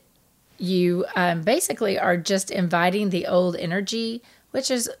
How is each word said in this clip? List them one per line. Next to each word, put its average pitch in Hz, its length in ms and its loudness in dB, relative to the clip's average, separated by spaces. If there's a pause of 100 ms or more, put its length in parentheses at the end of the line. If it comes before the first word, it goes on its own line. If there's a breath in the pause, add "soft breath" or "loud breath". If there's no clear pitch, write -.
(560)
you, 180 480 2 (100)
um, 175 260 2
basically 226 580 0
are 180 180 2
just 190 340 -2
inviting 180 580 2
the 175 160 -2
old 180 320 2
energy, 226 640 -4 (300 soft breath)
which - 200 -4
is, 247 180 -2 (100)